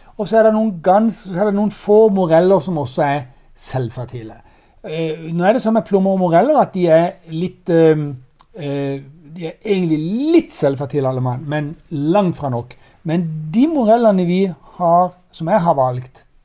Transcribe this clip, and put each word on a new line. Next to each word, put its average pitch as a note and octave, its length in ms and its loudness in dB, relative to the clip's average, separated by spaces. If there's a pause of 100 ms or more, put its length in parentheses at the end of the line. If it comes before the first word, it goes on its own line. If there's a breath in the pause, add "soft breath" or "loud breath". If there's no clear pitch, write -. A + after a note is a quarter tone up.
(180 soft breath)
Og G#3 100 -6
så A3 100 2
er A3 60 6
det A3 100 4
noen G#3+ 280 -2
gans-, G3 460 2
så F3+ 120 -6
er G3+ 40 0
det G#3 100 0
noen G3+ 160 0
få G#3+ 400 4
moreller F#3 500 2
som F3+ 180 -6
også C#3+ 240 -4
er C#3+ 200 -2 (320 soft breath)
selvfertile. A#2+ 800 -10 (500 soft breath)
Eh, D#3+ 320 -6 (160)
nå E3+ 120 -2
er G3 80 4
det B3+ 100 0
sånn A3 120 -2
med A3+ 100 0
plommer F#3+ 280 0
og F#3+ 80 -2
moreller F#3 400 2
at G3 120 0
de F3+ 160 0
er E3 240 4 (180)
litt, E3 400 -6
eh, D#3+ 260 6 (600)
eh, C#3 440 -6 (340)
de E3+ 120 -10
er E3 60 -10 (120)
egentlig F3+ 340 0 (340)
litt D#4+ 200 2
selvfertile C#3 560 -2
alle C3 120 -4
mann, B2+ 280 -4
men D3+ 280 -6 (140)
langt E3 460 0
fra D3 120 -8
nok. A#2+ 260 -6 (300 soft breath)
Men D#3 480 -4
de A#3 140 2
morellene A3+ 600 2
vi F#3 200 0 (320)
har, F3+ 340 2 (180)
som D#3+ 180 -8
jeg F#3 120 2
har E3+ 140 2
valgt B2+ 500 -4 (200)